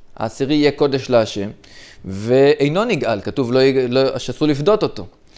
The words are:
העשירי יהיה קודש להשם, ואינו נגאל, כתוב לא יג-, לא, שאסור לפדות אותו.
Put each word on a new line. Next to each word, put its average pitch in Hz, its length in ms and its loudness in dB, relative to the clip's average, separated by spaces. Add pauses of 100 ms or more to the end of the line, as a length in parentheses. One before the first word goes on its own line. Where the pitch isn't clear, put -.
(160)
העשירי 131 380 -4
יהיה 147 160 4
קודש 135 400 -2
להשם, 110 400 0 (540)
ואינו 139 800 2
נגאל, 117 360 -2
כתוב 120 320 -4
לא 131 100 4
יג-, 131 260 2
לא, 131 300 0
שאסור 151 300 -4
לפדות 151 340 0
אותו. 104 240 -6 (320)